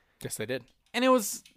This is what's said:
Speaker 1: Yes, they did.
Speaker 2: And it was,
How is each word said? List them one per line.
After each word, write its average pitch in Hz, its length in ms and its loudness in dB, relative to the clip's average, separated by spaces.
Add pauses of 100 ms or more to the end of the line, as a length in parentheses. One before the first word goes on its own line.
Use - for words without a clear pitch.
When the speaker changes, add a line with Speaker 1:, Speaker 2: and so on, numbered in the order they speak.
(220)
Speaker 1:
Yes, - 140 -10
they 110 100 -6
did. 123 180 -6 (280)
Speaker 2:
And 240 120 0
it 262 40 6
was, 254 340 2 (140)